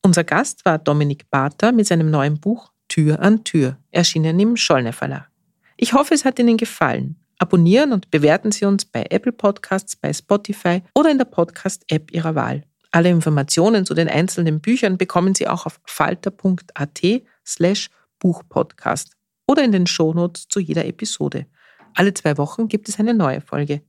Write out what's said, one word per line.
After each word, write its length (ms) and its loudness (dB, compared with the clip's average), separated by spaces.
Unser 220 2
Gast 420 -4
war 120 2
Dominik 540 -2
Barter 400 0
mit 160 2
seinem 240 2
neuen 280 0
Buch 320 -4
Tür 320 0
an 220 4
Tür, 360 -2
erschienen 500 0
im 160 2
Schollner 380 0
Verlag. 380 -8
Ich 160 0
hoffe, 200 2
es 120 -2
hat 120 0
Ihnen 200 2
gefallen. 580 -4
Abonnieren 520 4
und 200 -4
bewerten 400 2
Sie 140 -2
uns 200 0
bei 240 -6
Apple 220 -2
Podcasts, 640 -4
bei 180 -6
Spotify 720 -2
oder 160 4
in 80 2
der 80 0
Podcast-App 840 -4
Ihrer 240 -4
Wahl. 300 -4
Alle 180 4
Informationen 760 2
zu 120 -4
den 120 0
einzelnen 540 -2
Büchern 380 0
bekommen 340 0
Sie 140 -2
auch 180 -4
auf 200 -12
falter 440 -4
punkt 500 -4
a 60 -4
t 400 -2
slash 460 -2
buchpodcast 1000 -4
oder 160 2
in 80 2
den 160 2
Shownotes 600 -2
zu 120 -4
jeder 260 -4
Episode. 640 -8
Alle 180 2
zwei 240 -2
Wochen 300 -4
gibt 220 -4
es 100 -8
eine 160 0
neue 260 0
Folge. 480 -6